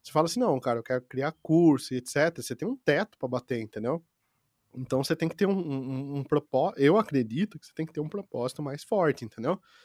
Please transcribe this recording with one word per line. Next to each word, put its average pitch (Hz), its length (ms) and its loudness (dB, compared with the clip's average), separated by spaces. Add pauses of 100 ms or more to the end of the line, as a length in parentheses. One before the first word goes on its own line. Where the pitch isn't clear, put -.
Você - 100 -18
fala 156 140 4
assim, 170 140 -4
não, 175 180 2
cara, 120 200 0
eu 113 40 -6
quero 127 200 -2
criar 139 300 -4 (100)
curso, 156 500 4
et 127 160 -6
cetera, 151 340 0
você 117 140 -8
tem 156 100 -6
um 247 80 -4
teto 170 440 0
pra 131 100 -6
bater, 123 320 -4
entendeu? 117 420 -6 (720)
Então, 131 300 -2
você 165 100 -2
tem 160 140 -2
que - 80 -8
ter 202 100 2
um, 196 60 0
um, 139 380 -4
um, 139 280 -6
um 135 60 -6
propó-, 151 520 0
eu 147 200 6
acredito 143 600 -2
que - 80 -18
você - 80 -20
tem 160 100 -6
que 156 80 -10
ter 151 80 -6
um 151 80 -4
propósito 131 540 -6
mais 143 200 -8
forte, 165 440 0
entendeu? 131 340 -4 (240)